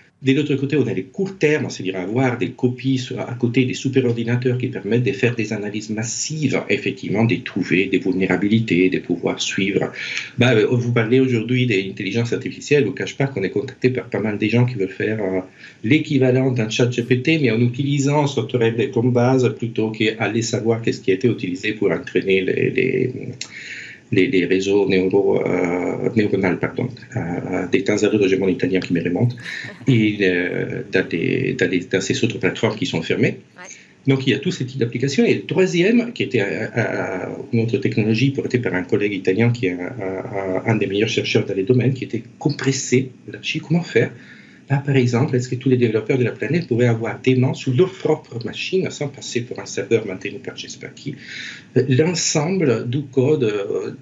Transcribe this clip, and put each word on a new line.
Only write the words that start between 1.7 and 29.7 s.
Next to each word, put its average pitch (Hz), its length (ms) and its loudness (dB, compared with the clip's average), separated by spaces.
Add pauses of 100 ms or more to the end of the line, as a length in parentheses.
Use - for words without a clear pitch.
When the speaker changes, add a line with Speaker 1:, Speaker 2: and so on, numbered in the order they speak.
Speaker 1:
avoir 117 420 0
des 90 140 -4
copies 127 440 0
sur, 120 240 -6
à 120 140 -6
côté 123 320 0
des 127 80 -2
superordinateurs 123 800 0
qui 123 120 -2
permettent 107 340 0
de 104 100 0
faire 113 240 0
des 110 160 -4
analyses 104 380 -6
massives, 117 680 -2 (120)
effectivement, 104 540 0
de 92 120 2
trouver 90 480 0
des 101 140 0
vulnérabilités, 92 920 2
de 90 100 0
pouvoir 87 440 -2
suivre. 95 500 -2 (460)
Bah, 120 160 4
euh, 110 160 4
vous 120 200 0
parlez 120 300 4
aujourd'hui 123 460 2
d'intelligence 101 640 -2
artificielle, - 480 0
je 127 40 2
ne 104 40 0
vous 92 60 -4
cache 95 240 -8
pas 139 80 0
qu'on 101 160 -4
est 92 80 -2
contacté - 400 -2
par 123 180 -6
pas 101 120 -4
mal 104 180 -2
de 107 80 0
gens 117 180 4
qui 123 120 -2
veulent 95 120 -2
faire, 107 340 -4
euh, 92 180 -2 (440)
l'équivalent 131 680 2
d'un 113 200 0
chat 123 200 2
G 123 120 -2
P 127 180 2
T, 160 180 2
mais 131 120 2
en 113 100 2
utilisant 143 640 2
ce 120 140 -2
thread 113 520 0
comme 120 200 2
base 123 420 4
plutôt 110 360 -2
qu'aller 107 520 0
savoir 113 380 0
qu'est-ce - 220 -2
qui - 80 0
a 92 40 6
été 120 140 0
utilisé 101 460 -2
pour 98 180 0
entraîner 95 480 0
les, - 300 0
les, - 420 0 (1000)
les, 95 140 4
les 90 200 2
réseaux 95 420 2
neuro-, 98 520 4
euh, 90 760 0
neuronaux, 95 400 2
pardon, - 320 -4 (280)
euh, 90 540 -4
des 95 140 2
temps 104 180 2
à 101 60 4
l'autre, 101 200 4
j'ai 95 100 4
mon 95 100 2
italien 92 320 0
qui - 120 -4
me 85 100 0
remonte, 98 340 0 (500)